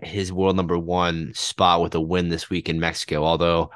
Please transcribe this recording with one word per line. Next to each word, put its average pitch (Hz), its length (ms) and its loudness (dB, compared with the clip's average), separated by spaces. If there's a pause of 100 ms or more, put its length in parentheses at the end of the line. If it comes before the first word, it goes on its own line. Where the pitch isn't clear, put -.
his 92 300 -6
world 92 240 2
number 87 220 0
one 85 560 -2
spot 87 480 2
with 85 120 -2
a 82 60 0
win 87 280 0
this 82 200 -4
week 87 200 -4
in 82 120 -2
Mexico, 80 440 -2
although 82 520 2